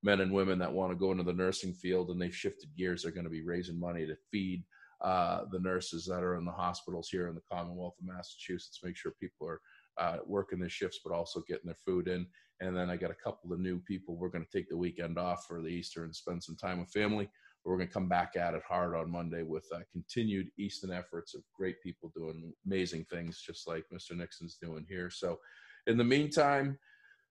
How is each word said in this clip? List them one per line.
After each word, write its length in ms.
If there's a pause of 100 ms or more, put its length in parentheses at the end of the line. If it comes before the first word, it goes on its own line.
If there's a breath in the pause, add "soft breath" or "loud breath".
men 180
and 100
women 280
that 120
wanna 220
go 180
into 120
the 100
nursing 400
field. 380
And 100
they've 140
shifted 420
gears. 240
They're 100
gonna 160
be 140
raising 380
money 260
to 100 (160)
feed, 320 (380 soft breath)
uh, 500
the 80
nurses 460
that 160
are 140
in 100
the 60
hospitals 580
here 180
in 60
the 80 (100)
Commonwealth 480
of 60
Massachusetts, 800
make 120
sure 240
people 280
are, 140 (360 soft breath)
uh, 200 (100)
working 320
their 100
shifts, 340
but 80
also 360
getting 180
their 180
food 240
in. 200 (320 soft breath)
And 180
then 140
I 60
got 120
a 60
couple 360
of 80
new 200
people. 360
We're 140
gonna 240
take 160
the 80
weekend 400
off 300
for 140
the 80
Easter 340
and 120
spend 280
some 120
time 240
with 120
family. 400 (340 soft breath)
We're 120
gonna 120
come 180
back 300
at 160
it 100
hard 320
on 160
Monday 320
with, 300
uh, 60 (120)
continued 680
Easton 340
efforts 440
of 80 (100)
great 280
people 340
doing 380 (120)
amazing 400
things, 360
just 260
like 240
Mister 240
Nixon's 400
doing 320
here. 220
So 300 (460 loud breath)
in 120
the 80
meantime, 760 (520 soft breath)